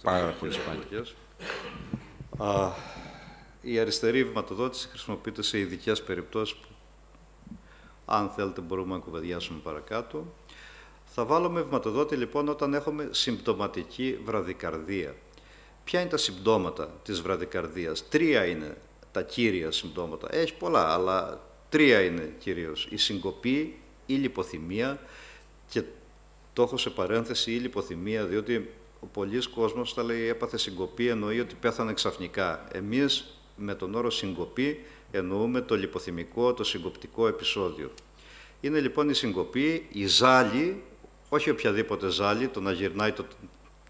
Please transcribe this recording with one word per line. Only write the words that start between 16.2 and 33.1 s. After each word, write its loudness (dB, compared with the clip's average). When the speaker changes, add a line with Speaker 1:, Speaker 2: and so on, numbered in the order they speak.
Speaker 2:
της -4
βραδικαρδίας; -4
Τρία 6
είναι -4
τα -2
κύρια 2
συμπτώματα. -4
Έχει 0
πολλά, 4
αλλά 2
τρία 8
είναι 0
κυρίως. -4
Η -8
συγκοπή, 0
η -2
λιποθυμία -2
και 0
το 4
έχω 2
σε 0
παρένθεση 0
η 0
λιποθυμία, -2
διότι 0
ο -16
πολλής -2
κόσμος, 0
όταν -2
λέει 0
«έπαθε -2
συγκοπή», 0
εννοεί 0
ότι -2
πέθανε 0
ξαφνικά. -2
Εμείς 0